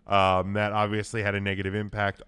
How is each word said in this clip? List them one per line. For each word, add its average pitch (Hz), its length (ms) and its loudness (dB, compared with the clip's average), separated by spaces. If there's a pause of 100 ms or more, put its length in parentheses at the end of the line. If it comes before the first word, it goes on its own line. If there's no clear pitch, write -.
Um, 95 500 4
that 104 180 0
obviously 107 500 -2
had 101 100 0
a 101 60 -2
negative 98 360 -4
impact 104 520 -4